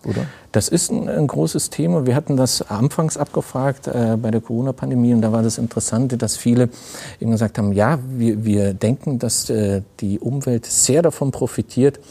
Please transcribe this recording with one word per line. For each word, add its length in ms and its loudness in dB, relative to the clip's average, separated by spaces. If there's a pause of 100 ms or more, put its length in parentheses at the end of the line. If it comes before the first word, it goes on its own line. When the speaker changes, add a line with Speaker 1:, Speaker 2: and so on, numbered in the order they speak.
Speaker 1:
oder? 220 -4 (260)
Speaker 2:
Das 160 2
ist 240 0
ein, 160 -2
ein 200 0
großes 420 -2
Thema. 360 0
Wir 80 4
hatten 220 0
das 340 0
anfangs 480 0
abgefragt, 680 -4
äh, 340 0
bei 100 -2
der 100 0
Corona-Pandemie. 720 0
Und 80 4
da 100 2
war 100 2
das 160 0
Interessante, 600 -2
dass 180 -2
viele 340 2 (520)
eben 100 0
gesagt 260 0
haben, 140 2
„Ja, 280 4 (100)
wir, 340 0
wir 300 2
denken, 440 -2
dass, 320 -4
äh, 320 0 (200)
die 180 -2
Umwelt 460 -2
sehr 360 2
davon 300 0
profitiert“, 800 0